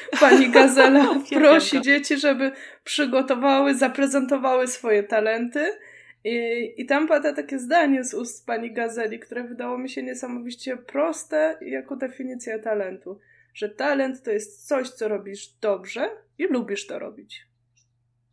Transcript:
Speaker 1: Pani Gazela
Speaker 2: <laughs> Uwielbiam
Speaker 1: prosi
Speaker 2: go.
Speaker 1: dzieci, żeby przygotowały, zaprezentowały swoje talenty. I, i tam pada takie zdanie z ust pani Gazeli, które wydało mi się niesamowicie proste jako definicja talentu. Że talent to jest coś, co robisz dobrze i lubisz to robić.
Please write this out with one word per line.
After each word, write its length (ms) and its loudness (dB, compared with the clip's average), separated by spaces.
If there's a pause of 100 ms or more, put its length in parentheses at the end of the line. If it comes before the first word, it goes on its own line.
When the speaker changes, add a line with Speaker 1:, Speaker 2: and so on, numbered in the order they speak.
(200)
Speaker 1:
Pani 300 8
Gazela 500 8
Speaker 2:
<laughs> 120 6
Uwielbiam 300 0
Speaker 1:
prosi 360 6
Speaker 2:
go. 60 -2
Speaker 1:
dzieci, 360 2
żeby 320 0 (320)
przygotowały, 920 0
zaprezentowały 920 0
swoje 360 0
talenty. 760 -2 (460)
I, 540 -6
i 80 -10
tam 220 0
pada 260 0
takie 260 -8
zdanie 440 2
z 100 -10
ust 320 -10
pani 280 -6
Gazeli, 460 -6
które 240 -12
wydało 340 -10
mi 120 -10
się 140 -10
niesamowicie 760 -10
proste 840 -4
jako 340 -10
definicja 640 -10
talentu. 600 -6 (340)
Że 160 -8
talent 540 -4
to 80 -4
jest 360 -8
coś, 220 -2
co 180 -8
robisz 400 -8 (140)
dobrze 480 -4 (280)
i 100 -2
lubisz 400 -4
to 120 -10
robić. 480 -16 (840)